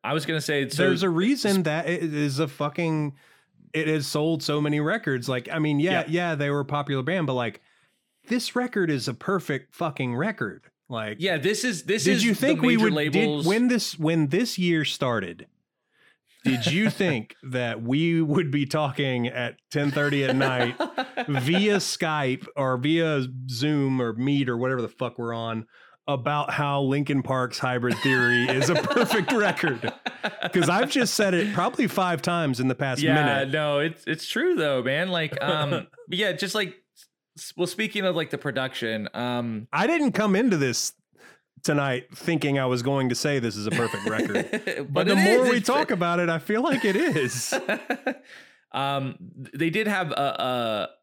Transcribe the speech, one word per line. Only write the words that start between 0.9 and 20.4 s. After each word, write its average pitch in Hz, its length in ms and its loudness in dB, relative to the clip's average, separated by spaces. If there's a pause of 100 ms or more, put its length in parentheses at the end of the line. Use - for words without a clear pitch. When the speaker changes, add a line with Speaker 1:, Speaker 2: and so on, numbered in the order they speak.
Speaker 2:
a 190 60 2
reason 202 520 2
Speaker 1:
sp- 160 40 0
Speaker 2:
that 156 240 0
it 165 240 -2
is 147 260 0
a 160 80 2
fucking, 151 640 -2 (600)
it 156 140 0
has 151 200 0
sold 156 340 0
so 147 200 0
many 147 180 2
records. 147 480 0
Like, 127 240 -4
I 160 80 -2
mean, 151 200 2
yeah, 175 220 2
Speaker 1:
Yeah. 147 60 -4
Speaker 2:
yeah, 170 280 0
they 143 140 0
were 143 120 0
a 139 40 -2
popular 143 380 -2
band, 160 240 0
but, 135 60 -2
like, 120 280 -4 (640)
this 240 280 -4
record 240 340 0
is 139 180 0
a 135 60 -4
perfect - 600 -4
fucking 139 400 -4
record. 127 480 -4 (240)
Like, 110 320 -8
Speaker 1:
Yeah, 175 180 0
this 185 260 -2
is, 214 200 -4
this 185 220 -2
Speaker 2:
did 196 120 6
Speaker 1:
is 196 60 2
Speaker 2:
you 226 100 4
Speaker 1:
the - 60 0
Speaker 2:
think 285 220 2
we 240 160 6
Speaker 1:
major 220 80 4
Speaker 2:
would, 156 260 2
did, - 40 -2
Speaker 1:
labels. 147 300 2
Speaker 2:
when 220 220 4
this, 240 320 0
when 160 280 4
this 196 300 0
year 170 280 2
started, 104 640 -2 (960)
did 123 220 2
you 185 220 4
Speaker 1:
<laughs> - 0 -
Speaker 2:
think 151 540 -2
that 123 400 -4
we 165 380 2
would 151 280 2
be 143 160 0
talking 135 640 0
at 123 300 -6 (140)
ten 143 200 0
thirty 143 320 0
at 131 140 2
night 127 400 2